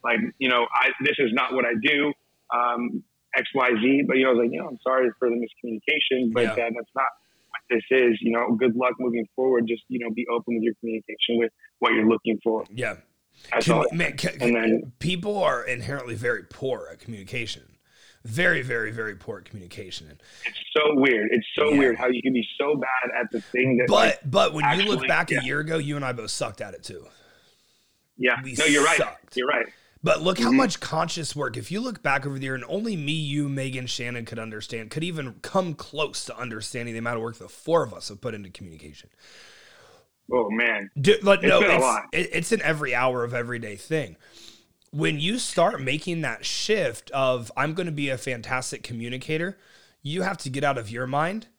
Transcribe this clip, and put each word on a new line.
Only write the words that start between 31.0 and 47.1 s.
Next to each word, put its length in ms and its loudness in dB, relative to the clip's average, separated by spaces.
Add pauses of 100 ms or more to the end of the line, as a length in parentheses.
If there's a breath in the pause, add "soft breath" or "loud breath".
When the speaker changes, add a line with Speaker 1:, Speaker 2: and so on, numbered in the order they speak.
Speaker 2:
work. 220 -4
If 140 -10
you 80 -4
look 240 -8
back 240 0
over 100 -6
the 80 -6
year, 80 -4
and 140 -8
only 280 -4
me, 180 -2
you, 360 -2
Megan, 380 -4
Shannon 380 -6
could 140 -10
understand, 520 -10
could 120 -4
even 380 -6
come 320 -2
close 520 -6
to 120 -12
understanding 560 -8
the 60 -6
amount 180 -2
of 60 -4
work 140 -8
the 120 -20
four 340 2
of 80 -4
us 180 -12
have 120 -14
put 140 -6
into 160 -14
communication. 580 -18 (1200 loud breath)
Speaker 1:
Oh, 180 2
man. 400 0 (100)
Speaker 2:
Dude, 240 4
like, 200 6
Speaker 1:
It's 60 6
Speaker 2:
no, 100 8
Speaker 1:
been 120 6
a 40 6
Speaker 2:
it's, 80 4
Speaker 1:
lot. 200 2 (100)
Speaker 2:
it, 200 0
it's 180 -2
an 100 2
every 340 0
hour 280 2
of 100 -6
everyday 420 -6
thing. 400 -4 (760 loud breath)
When 280 0
you 200 -2
start 420 2
making 400 -4
that 240 -6
shift 640 -2